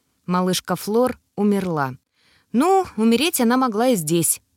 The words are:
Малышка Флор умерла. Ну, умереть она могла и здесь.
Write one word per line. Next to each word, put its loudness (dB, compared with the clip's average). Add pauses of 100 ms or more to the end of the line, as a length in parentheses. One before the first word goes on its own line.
(280)
Малышка -2
Флор -2 (160)
умерла. -2 (580)
Ну, 2 (120)
умереть 2
она 2
могла 0
и 4
здесь. -2 (160)